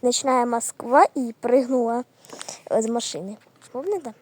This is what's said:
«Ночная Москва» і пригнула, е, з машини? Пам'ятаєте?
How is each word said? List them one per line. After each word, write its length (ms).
«Ночная 440
Москва» 680
і 260
пригнула, 640
е, 100
з 40
машини? 500
Пам'ятаєте? 500